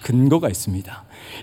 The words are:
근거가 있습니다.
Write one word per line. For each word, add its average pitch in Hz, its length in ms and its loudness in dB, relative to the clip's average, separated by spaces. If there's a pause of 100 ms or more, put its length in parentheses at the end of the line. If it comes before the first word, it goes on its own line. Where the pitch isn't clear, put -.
근거가 139 460 4
있습니다. - 560 -8 (380)